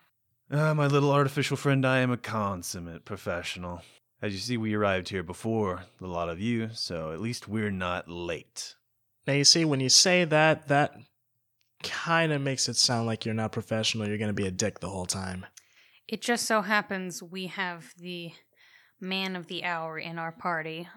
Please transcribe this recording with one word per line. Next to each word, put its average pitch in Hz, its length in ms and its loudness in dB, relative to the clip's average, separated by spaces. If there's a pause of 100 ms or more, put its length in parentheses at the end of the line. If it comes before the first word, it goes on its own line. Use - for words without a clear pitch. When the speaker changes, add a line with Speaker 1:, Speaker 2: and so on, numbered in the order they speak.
(500)
Speaker 1:
Uh, 151 240 2
my 147 140 4
little 143 240 6
artificial 139 460 2
friend, 135 280 2
I 131 140 4
am 127 120 2
a 120 60 0
consummate 92 840 -6
professional. 90 800 -6 (400)
As 107 100 -4
you 95 80 -6
see, 120 160 -4
we 107 180 -2
arrived 98 360 2
here 95 140 -4
before 92 600 -2 (160)
the 92 80 -10
lot 85 220 -4
of 85 100 -6
you, 113 320 -2
so 80 400 -6
at 82 80 -6
least 117 300 -6
we're 104 220 -2
not 90 360 -4
late. 85 680 -8 (520)
Speaker 2:
Now, 139 60 2
you 143 100 4
see, 165 220 8
when 139 160 4
you 131 80 2
say 180 340 6
that, 156 460 4
that 143 260 4 (880)
kinda 165 560 2
makes 135 300 0
it 120 80 -6
sound 117 300 4
like 113 180 -2
you're 110 100 0
not 110 160 0
professional. 110 560 -2
You're 104 100 -2
gonna 107 140 0
be 101 160 0
a 92 40 -2
dick 98 280 -2
the - 100 -8
whole 92 160 -6
time. 92 400 -6 (600)
Speaker 3:
It 214 140 -8
just 233 240 -2
so 220 160 2
happens 190 600 -2
we 185 260 -8
have 170 500 -8
the 175 340 -12 (680)
man 190 340 -4
of 170 120 -10
the 175 180 -6
hour 160 340 -6
in 165 180 -10
our 165 140 -6
party. 165 640 -6